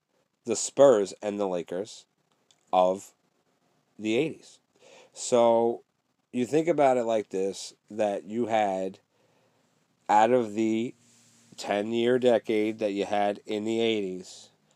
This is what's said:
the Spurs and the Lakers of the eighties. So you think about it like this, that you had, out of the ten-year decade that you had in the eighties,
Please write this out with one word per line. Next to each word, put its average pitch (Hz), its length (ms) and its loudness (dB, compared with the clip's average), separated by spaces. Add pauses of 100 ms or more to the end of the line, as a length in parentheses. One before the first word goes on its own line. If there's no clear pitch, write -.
(460)
the 113 100 -2
Spurs 113 560 4 (100)
and 101 160 -6
the 101 80 -2
Lakers 90 600 -8 (640)
of 92 400 0 (880)
the 110 160 -2
eighties. - 440 -6 (520)
So 117 680 2 (500)
you 123 140 -2
think 147 220 0
about 135 280 4
it 120 60 2
like 113 280 -2
this, 95 440 -6 (160)
that 104 340 -4
you 107 220 -6
had, 98 540 -2 (1080)
out 113 220 4
of 120 240 0
the 110 400 -2 (640)
ten-year 117 640 -2
decade 110 580 2
that 104 140 -2
you 98 120 -2
had 104 400 -2
in 107 200 -6
the 113 160 -2
eighties, 101 680 -4 (240)